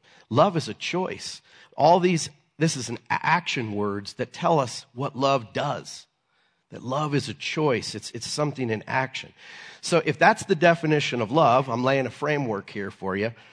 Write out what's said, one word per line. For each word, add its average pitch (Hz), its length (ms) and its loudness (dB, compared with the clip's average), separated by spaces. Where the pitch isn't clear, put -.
Love 170 260 4
is 143 140 -4
a 104 40 -6
choice. - 680 -8
All 165 240 6
these, 175 300 2
this 160 200 0
is 117 120 -8
an 117 100 -8
a-, - 160 -2
action 143 480 -2
words 101 400 -4
that 123 180 -8
tell 170 280 2
us 123 340 -4
what 127 220 -8
love 131 380 0
does. 127 520 -6
That - 140 -16
love 143 300 -4
is 139 140 0
a 107 60 -6
choice. 135 640 -2
It's, - 160 -14
it's 113 160 -12
something 143 420 -4
in 107 180 -4
action. - 460 -4
So 170 240 0
if - 120 0
that's 202 280 4
the 190 100 2
definition 156 640 4
of 107 100 -2
love, 135 380 6
I'm 120 140 0
laying 131 220 2
a 117 60 -8
framework 139 580 -2
here 101 200 -6
for 95 260 -6
you. 107 180 -2